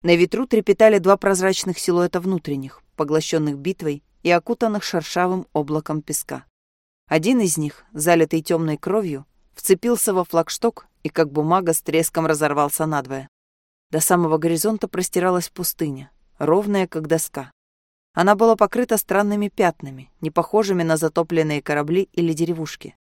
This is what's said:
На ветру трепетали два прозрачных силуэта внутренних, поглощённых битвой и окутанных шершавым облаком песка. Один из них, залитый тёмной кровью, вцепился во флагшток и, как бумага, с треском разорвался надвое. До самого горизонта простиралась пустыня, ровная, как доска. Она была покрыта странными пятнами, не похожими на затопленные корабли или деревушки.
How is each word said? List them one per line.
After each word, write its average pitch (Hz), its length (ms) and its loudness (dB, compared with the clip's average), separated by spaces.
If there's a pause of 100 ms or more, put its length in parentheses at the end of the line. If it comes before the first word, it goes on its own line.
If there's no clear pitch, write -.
На 175 140 4
ветру 180 280 2
трепетали 220 540 4
два 190 180 4
прозрачных 190 640 -2
силуэта 175 420 0
внутренних, 151 600 -6 (140)
поглощённых 151 600 -2
битвой 147 460 -6 (220)
и 240 60 2
окутанных 208 520 0
шершавым 180 680 -2
облаком 151 500 -4
песка. - 420 -10 (600)
Один 185 340 2
из 185 160 0
них, 151 360 -6
залитый 160 500 2
тёмной 160 360 -2
кровью, 175 460 -4 (300)
вцепился 214 580 0
во 185 120 0
флагшток - 640 -2 (160)
и, - 40 -6
как 156 220 0
бумага, 165 420 0
с 165 100 -2
треском 160 440 0
разорвался 147 580 0
надвое. 135 440 -6 (640)
До 160 100 -2
самого 165 380 2
горизонта 170 500 -2
простиралась 180 600 -2
пустыня, 143 640 -6 (280)
ровная, 190 500 2
как 156 180 -8
доска. 151 460 -4 (600)
Она 190 220 4
была 226 220 4
покрыта 214 400 0
странными 208 520 0
пятнами, 143 640 -4 (100)
не 156 100 -4
похожими 190 520 0
на 165 140 2
затопленные 160 680 0
корабли 156 500 -2
или 170 200 0
деревушки. 165 720 -6